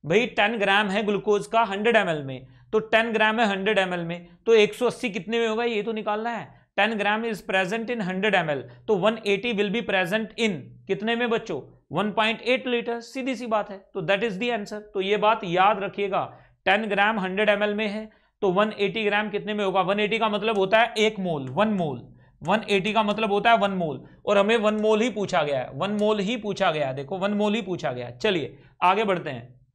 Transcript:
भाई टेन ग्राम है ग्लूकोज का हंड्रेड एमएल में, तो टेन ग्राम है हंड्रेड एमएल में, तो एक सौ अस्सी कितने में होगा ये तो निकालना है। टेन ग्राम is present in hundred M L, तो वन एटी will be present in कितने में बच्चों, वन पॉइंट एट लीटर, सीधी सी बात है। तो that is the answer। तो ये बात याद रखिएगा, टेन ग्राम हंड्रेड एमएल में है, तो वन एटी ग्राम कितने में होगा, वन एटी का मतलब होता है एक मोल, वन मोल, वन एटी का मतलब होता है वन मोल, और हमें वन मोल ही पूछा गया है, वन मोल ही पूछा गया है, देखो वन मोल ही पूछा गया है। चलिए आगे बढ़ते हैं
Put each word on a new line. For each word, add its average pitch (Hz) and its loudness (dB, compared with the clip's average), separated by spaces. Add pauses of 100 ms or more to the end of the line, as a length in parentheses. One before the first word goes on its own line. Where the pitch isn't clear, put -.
भाई 196 4
टेन 220 0
ग्राम 202 2
है 202 0
ग्लूकोज 202 0
का 226 4
हंड्रेड 214 2
एमएल 170 2
में, 131 -10 (260)
तो 220 2
टेन 226 0
ग्राम 214 2
है 240 4
हंड्रेड 196 0
एमएल 180 0
में, 170 -8 (200)
तो 226 6
एक 208 6
सौ 247 -2
अस्सी 233 -2
कितने 208 -4
में 233 2
होगा 220 -2
ये 220 -2
तो 226 -4
निकालना 214 -4
है। 190 -10 (260)
टेन 214 2
ग्राम 214 0
is 220 -4
present 196 -2
in 240 -4
hundred 190 0
M 165 2
L, 139 -2 (280)
तो 220 4
वन 220 2
एटी 202 0
will 202 0
be 233 -2
present 196 0
in 214 0 (340)
कितने 208 -2
में 240 -2
बच्चों, 190 -2 (320)
वन 202 -2
पॉइंट 220 0
एट 254 0
लीटर, 233 -2
सीधी 262 -6
सी 247 -10
बात 214 -2
है। 190 -12 (180)
तो 196 -6
that 185 0
is 208 -2
the 240 -2
answer। 214 -6
तो - -6
ये 196 2
बात 214 4
याद 190 4
रखिएगा, 196 -4 (440)
टेन 208 2
ग्राम 202 2
हंड्रेड 190 0
एमएल 208 2
में 214 -2
है, 214 -8 (340)
तो 196 4
वन 208 2
एटी 202 0
ग्राम 208 0
कितने 202 -6
में 208 -2
होगा, 190 0
वन 196 0
एटी 208 0
का 220 0
मतलब 208 -2
होता 190 4
है 233 2
एक 214 2
मोल, 151 -4
वन 202 0
मोल, 147 -4 (420)
वन 202 0
एटी 202 2
का 220 2
मतलब 208 0
होता 208 2
है 226 6
वन 196 2
मोल, 156 -4 (240)
और 190 4
हमें 208 4
वन 214 0
मोल 214 4
ही 240 2
पूछा 185 -2
गया 143 0
है, 127 -6
वन 196 -4
मोल 208 2
ही 214 -2
पूछा 196 0
गया 151 -2
है, 131 -4
देखो 143 -8
वन 202 0
मोल 208 2
ही 226 -2
पूछा 170 -4
गया 123 -8
है। 120 -16
चलिए 175 -2 (280)
आगे 196 4
बढ़ते 165 -2
हैं 120 -14 (140)